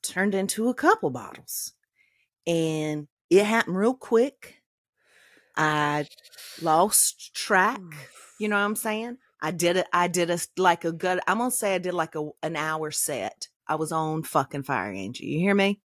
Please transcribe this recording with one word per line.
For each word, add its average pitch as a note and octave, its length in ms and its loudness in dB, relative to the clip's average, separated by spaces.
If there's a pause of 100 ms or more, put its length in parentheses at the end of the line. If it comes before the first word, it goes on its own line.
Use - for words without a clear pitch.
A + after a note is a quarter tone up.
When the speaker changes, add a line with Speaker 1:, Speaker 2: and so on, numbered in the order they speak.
Speaker 1:
turned F#3+ 320 0
into G3 340 0
a B3 60 0
couple D#4 360 2
bottles. - 640 -12 (720)
And D#3 600 -2 (240)
it G3 140 8
happened G#3 320 0
real A3+ 180 2
quick. - 680 -2 (920)
I D3+ 520 0 (520)
lost E3 760 2
track. G3+ 460 2
Speaker 2:
Oof. D3+ 600 -20
Speaker 1:
You G#3+ 80 -2
know G#3 80 2
what G3+ 80 2
I'm G#3+ 100 -2
saying? A3+ 440 -6 (220)
I D#3 120 -2
did F3 240 2
it. F3+ 160 2
I F3 160 2
did F3 220 0
a, F3 80 0 (180)
like, F3 280 4
a E3+ 80 0
good, F3+ 360 -2
I'm G3 100 0
gonna B3 140 -2
say G3 220 -2
I F#3 40 0
did, F3+ 160 -4
like, D#3+ 220 -2
a, D3+ 140 -6 (120)
an D#3+ 140 -4
hour D#3 340 -2
set. - 580 -6 (200)
I D3+ 80 0
was D#3 160 -4
on D#3+ 320 -2
fucking C#3+ 400 -2
fire, G#2 280 -2
Angie. G2 340 -10
You D3 120 -2
hear G3 160 4
me? G3+ 340 2